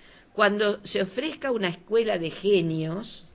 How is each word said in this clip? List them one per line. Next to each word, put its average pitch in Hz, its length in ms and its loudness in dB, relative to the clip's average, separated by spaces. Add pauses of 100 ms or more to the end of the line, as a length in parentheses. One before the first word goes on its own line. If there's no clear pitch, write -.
(320)
Cuando 208 520 2
se 202 180 -2
ofrezca 269 480 -4
una 202 180 0
escuela 208 500 0
de 165 120 -4
genios 165 920 0 (100)